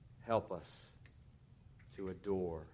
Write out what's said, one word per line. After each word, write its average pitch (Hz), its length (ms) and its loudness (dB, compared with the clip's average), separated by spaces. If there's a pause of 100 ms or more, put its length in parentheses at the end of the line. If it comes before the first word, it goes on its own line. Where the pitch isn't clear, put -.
(260)
help 110 260 6
us 85 180 -6 (1300)
to 95 120 -2
adore 90 640 2